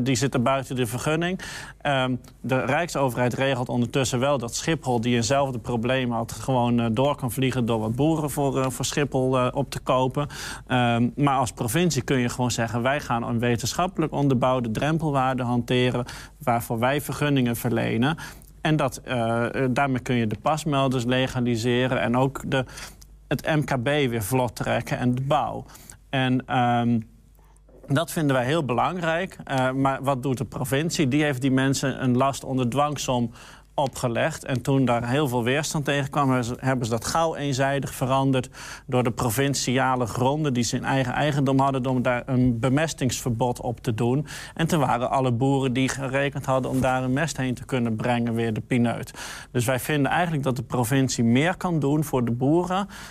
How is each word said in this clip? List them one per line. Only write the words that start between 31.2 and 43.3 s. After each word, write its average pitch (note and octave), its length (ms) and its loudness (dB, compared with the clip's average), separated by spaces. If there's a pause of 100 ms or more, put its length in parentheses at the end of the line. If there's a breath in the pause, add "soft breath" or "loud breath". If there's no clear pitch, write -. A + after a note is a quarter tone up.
heeft C#3 180 0
die C3+ 100 2
mensen C3+ 520 2
een B2 140 2
last C3+ 280 2
onder B2+ 240 0
dwangsom C3 640 0 (440 loud breath)
opgelegd. C3+ 720 -2
En C3 180 -4
toen C3+ 220 2
daar A#2+ 240 0
heel C#3 200 2
veel A#2+ 160 0
weerstand D3 400 0
tegen C#3+ 260 0
kwam, C#3+ 160 0
hebben B2+ 180 2
ze, A#2+ 140 -6
hebben C3 280 -2
ze G#2+ 40 -2
dat A2+ 140 -2
gauw E3 300 0
eenzijdig C#3 600 -2
veranderd C3 540 0 (380 loud breath)
door B2+ 160 2
de A#2+ 80 2
provinciale B2+ 960 0
gronden C3+ 460 0
die A#2+ 100 2
ze A#2 140 -2
in - 80 -4
eigen C3+ 280 0
eigendom C#3 480 2
hadden, C3+ 260 2
om B2+ 160 2
daar B2 240 2
een B2+ 320 2
bemestingsverbod B2+ 1000 0